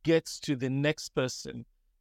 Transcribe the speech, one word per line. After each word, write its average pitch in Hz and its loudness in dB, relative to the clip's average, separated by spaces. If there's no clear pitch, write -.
gets 165 2
to 143 0
the 127 -2
next 143 0
person, 127 -4